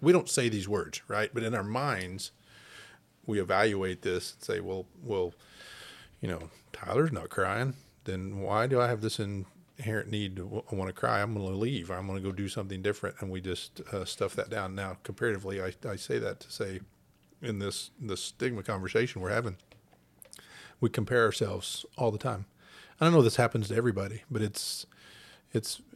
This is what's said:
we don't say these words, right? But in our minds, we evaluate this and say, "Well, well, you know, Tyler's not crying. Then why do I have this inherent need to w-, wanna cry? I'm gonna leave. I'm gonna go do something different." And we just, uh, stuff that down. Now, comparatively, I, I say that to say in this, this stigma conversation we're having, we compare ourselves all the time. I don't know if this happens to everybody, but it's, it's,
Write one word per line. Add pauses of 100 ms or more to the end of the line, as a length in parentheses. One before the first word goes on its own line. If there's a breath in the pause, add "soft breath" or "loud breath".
we
don't
say
these
words,
right?
But
in
our
minds, (920 loud breath)
we
evaluate
this
and
say,
"Well, (160)
well, (880 loud breath)
you
know, (220 loud breath)
Tyler's
not
crying. (300 loud breath)
Then
why
do
I
have
this
inherent
need
to
w-,
wanna
cry?
I'm
gonna (100)
leave.
I'm
gonna
go
do
something
different."
And
we
just, (120)
uh,
stuff
that
down.
Now,
comparatively,
I, (160)
I
say
that
to
say (600)
in
this,
this
stigma
conversation
we're
having, (1200 loud breath)
we
compare
ourselves (120)
all
the
time. (540 loud breath)
I
don't
know
if
this
happens
to
everybody,
but
it's, (680 loud breath)
it's, (140)